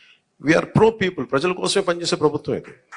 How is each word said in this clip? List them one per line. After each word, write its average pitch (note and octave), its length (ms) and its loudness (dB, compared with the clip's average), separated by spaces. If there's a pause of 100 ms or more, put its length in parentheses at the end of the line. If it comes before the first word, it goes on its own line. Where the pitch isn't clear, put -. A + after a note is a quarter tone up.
(440)
we C#3+ 80 2
are E3+ 140 2 (120)
pro A3 100 6
people, F#3 360 -2
ప్రజల D#3 280 -2
కోసమే F#3 300 -2
పనిచేసే F3 340 -2
ప్రభుత్వం D3 400 0
ఇది. - 140 -12 (260)